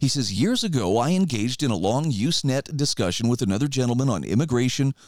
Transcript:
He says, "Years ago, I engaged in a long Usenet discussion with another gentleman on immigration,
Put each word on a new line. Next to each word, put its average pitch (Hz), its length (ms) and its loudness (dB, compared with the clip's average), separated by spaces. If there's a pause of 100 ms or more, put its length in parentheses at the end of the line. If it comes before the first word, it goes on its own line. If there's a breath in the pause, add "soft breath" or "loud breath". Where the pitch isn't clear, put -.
He 135 80 2
says, 117 240 -2
"Years 214 320 0
ago, 113 320 0
I 123 140 2
engaged 131 520 0
in 135 80 2
a 104 60 0
long 120 340 0
Usenet 135 640 -2
discussion 113 540 0
with 120 140 0
another 107 260 0
gentleman 131 400 0
on 90 160 -2
immigration, 123 720 0 (140 soft breath)